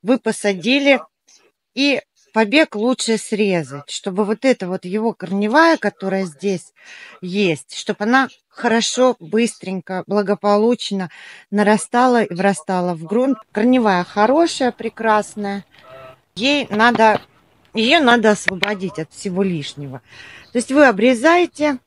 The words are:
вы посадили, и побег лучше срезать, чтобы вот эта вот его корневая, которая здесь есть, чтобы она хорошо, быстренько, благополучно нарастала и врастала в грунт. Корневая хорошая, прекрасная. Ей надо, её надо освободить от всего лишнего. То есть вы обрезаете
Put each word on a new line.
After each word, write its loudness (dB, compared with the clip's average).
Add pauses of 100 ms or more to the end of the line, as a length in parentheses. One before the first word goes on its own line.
вы 2
посадили, 0 (720)
и 0 (320)
побег 2
лучше -2
срезать, -4
чтобы -4
вот -4
эта 0
вот -8
его -4
корневая, 0
которая -4
здесь -6 (480)
есть, -4
чтобы -6
она 2 (200)
хорошо, 0
быстренько, -4
благополучно 0 (400)
нарастала 2
и -8
врастала -2
в -12
грунт. -2 (140)
Корневая 2
хорошая, 0
прекрасная. -4 (720)
Ей 0
надо, 2 (540)
её 2
надо 4
освободить -4
от -10
всего -4
лишнего. -6 (500)
То -2
есть -4
вы 6
обрезаете 2